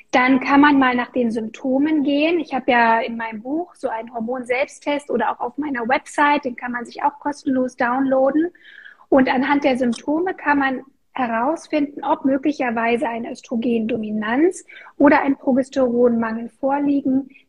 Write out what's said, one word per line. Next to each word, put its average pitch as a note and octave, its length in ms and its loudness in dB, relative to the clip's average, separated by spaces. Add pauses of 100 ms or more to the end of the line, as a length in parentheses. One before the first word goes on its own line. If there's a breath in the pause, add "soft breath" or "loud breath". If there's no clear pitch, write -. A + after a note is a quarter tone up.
(120 loud breath)
Dann B3+ 280 4
kann C#4 220 4
man C#4+ 180 6
mal B3+ 160 4
nach B3 160 -4
den A#3+ 200 0
Symptomen C4+ 720 -2
gehen. D4+ 360 2
Ich - 140 -8
habe B3+ 180 -2
ja A#3 300 4
in A#3 160 -6
meinem A3+ 240 -10
Buch D4+ 340 -8
so B3+ 140 -8
einen A#3 240 -10
Hormon-Selbsttest B3+ 1000 -4
oder A3 220 -2
auch - 80 -12
auf A#3+ 160 -8
meiner C#4 280 -4
Website, D4 600 0
den B3 100 -8
kann B3 160 -10
man A#3+ 140 -8
sich - 180 -14
auch C#4+ 160 -2
kostenlos C4 560 -4
downloaden. C4+ 760 0 (580 loud breath)
Und C4 180 6
anhand C#4+ 380 0
der C4 120 2
Symptome D4 560 -2
kann D4 260 0
man C4 220 -2 (340)
herausfinden, C4+ 880 -2
ob D4+ 220 -2
möglicherweise B3+ 800 0
eine A#3 240 -8
Östrogendominanz A3+ 1300 -2 (320 loud breath)
oder C#4+ 240 6
ein C#4 140 0
Progesteronmangel A#3+ 1160 0
vorliegen, C#4 800 -2 (200 loud breath)